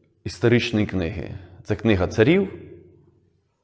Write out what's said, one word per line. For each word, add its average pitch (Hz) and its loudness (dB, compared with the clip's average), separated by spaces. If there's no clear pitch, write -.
історичні 113 0
книги. 85 -6
Це 104 -4
книга 95 2
Царів, 190 2